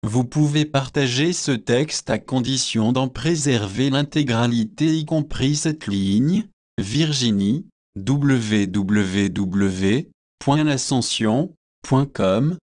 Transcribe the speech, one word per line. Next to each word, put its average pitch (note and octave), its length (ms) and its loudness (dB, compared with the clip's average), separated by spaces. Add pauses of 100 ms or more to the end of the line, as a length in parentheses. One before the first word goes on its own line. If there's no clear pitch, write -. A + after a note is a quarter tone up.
Vous A2+ 160 0
pouvez D3+ 420 2
partager C#3 680 -2
ce - 180 -4
texte B2+ 600 -2
à A2+ 80 -2
condition B2 720 -2
d'en C3 160 0
préserver C3 800 0
l'intégralité, C3 1040 0
y D#3+ 100 -2
compris D3 520 -2
cette D#3 320 -4
ligne. G#2+ 560 2 (360)
Virginie, A#2+ 880 0 (300)
w A2 720 0
w G2 600 0
w G2 800 0 (280)
point D3 240 2
l'ascension B2+ 920 0 (300)
point C3+ 240 2
com A#2 500 0 (140)